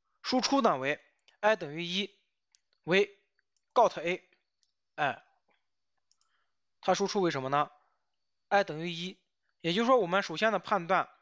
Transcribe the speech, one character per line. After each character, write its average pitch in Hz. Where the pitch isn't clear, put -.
输 254
出 269
呢 180
为 135
i 214
等 151
于 170
一， 185
为 190
got 208
A， 175
哎， 143
它 185
输 196
出 208
为 175
什 139
么 131
呢？ 147
i 202
等 156
于 170
一， 175
也 170
就 214
是 226
说 262
我 190
们 190
首 160
先 220
的 180
判 175
断 170